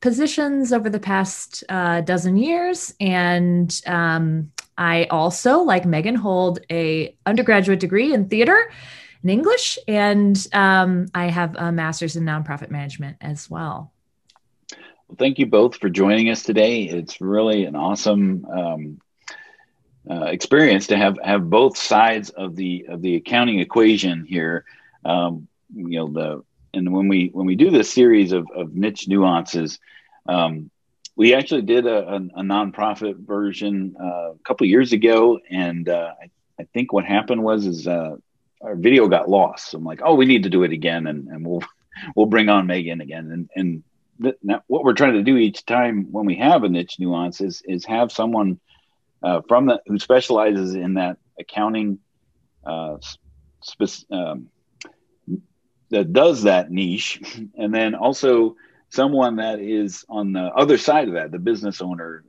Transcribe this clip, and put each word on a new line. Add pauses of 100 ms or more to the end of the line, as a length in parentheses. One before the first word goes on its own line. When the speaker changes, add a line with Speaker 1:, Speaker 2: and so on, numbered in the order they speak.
Speaker 1:
positions
over
the
past,
uh,
dozen
years,
and,
um, (260)
I
also,
like
Megan,
hold (140)
a (100)
undergraduate
degree
in
theater (500)
and
English,
and, (100)
um,
I
have
a
master's
in
nonprofit
management
as
well. (1120)
Speaker 2:
Well,
thank
you
both
for
joining
us
today.
It's
really
an
awesome,
um, (1080)
uh,
experience
to
have,
have
both
sides
of
the,
of
the
accounting
equation
here. (400)
Um, (260)
you
know,
the, (320)
and
when
we,
when
we
do
this
series
of,
of
niche
nuances, (500)
um, (440)
we
actually
did
a,
a,
a
nonprofit
version,
uh,
a
couple
years
ago, (100)
and,
uh,
I, (320)
I (100)
think
what
happened
was
is,
uh, (440)
our
video
got
lost.
So
I'm
like,
"Oh,
we
need
to
do
it
again,
and,
and
we'll, (260)
<laughs>
we'll
bring
on
Megan
again."
And,
and (400)
th-,
now
what
we're
trying
to
do
each
time
when
we
have
a
niche
nuance
is,
is
have
someone, (640)
uh,
from
the,
who
specializes
in
that (220)
accounting, (640)
uh,
s-, (460)
spec-,
um, (1400)
that
does
that
niche, (280)
<laughs>
and
then
also (320)
someone
that
is
on
the
other
side
of
that,
the
business
owner,